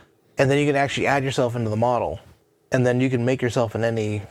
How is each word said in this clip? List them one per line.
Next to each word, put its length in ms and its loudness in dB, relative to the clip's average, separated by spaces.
and 140 4
then 80 4
you 80 2
can 80 2
actually 320 0
add 160 2
yourself 320 -2
into 140 -2
the 80 -2
model, 420 0
and 140 2
then 160 2
you 80 2
can 140 0
make 180 0
yourself 320 -2
in 120 -2
any, 460 -2